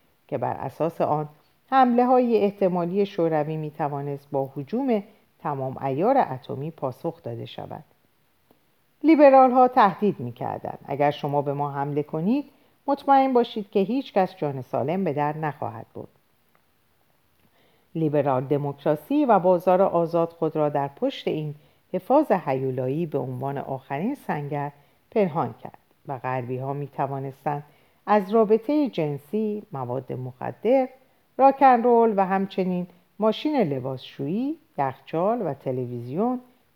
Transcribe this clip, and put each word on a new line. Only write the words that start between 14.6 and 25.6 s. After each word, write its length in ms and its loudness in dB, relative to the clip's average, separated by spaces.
سالم 420 -2
به 80 -2
در 240 -2
نخواهد 580 -8
برد.» 140 -16
لیبرال 500 0
دموکراسی 800 -2
و 140 4
بازار 440 4
آزاد 460 0
خود 280 -4
را 120 2
در 200 -2
پشت 400 -6
این 260 -4
حفاظ 400 2
هیولایی 600 -2
به 120 -4
عنوان 400 -6
آخرین 560 -6
سنگر 580 -6
پنهان 520 0